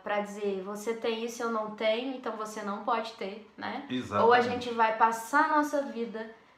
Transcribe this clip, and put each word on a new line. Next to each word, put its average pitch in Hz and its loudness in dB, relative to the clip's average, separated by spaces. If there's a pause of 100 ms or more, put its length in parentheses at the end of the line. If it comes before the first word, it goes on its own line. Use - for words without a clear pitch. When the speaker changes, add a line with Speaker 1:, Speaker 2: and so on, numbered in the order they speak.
Speaker 1:
pra 208 0
dizer, 202 -2
"Você 208 -4
tem 226 -2
isso, 233 -6
eu 226 0
não 214 -2
tenho, 226 0
então 233 -6
você 214 -8
não 202 -4
pode 226 0
ter", 202 -10
né? 214 -6
Speaker 2:
Exatamente. 208 2
Speaker 1:
Ou 240 10
a 247 8
gente 247 -2
vai 226 2
passar 233 4
a 311 2
nossa 285 2
vida 226 -6 (280)